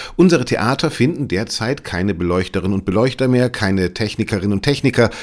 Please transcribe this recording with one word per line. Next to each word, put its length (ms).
unsere 300
Theater 480
finden 340
derzeit 560
keine 320
Beleuchterinnen 600
und 100
Beleuchter 420
mehr, 240
keine 440
Technikerinnen 580
und 100
Techniker, 480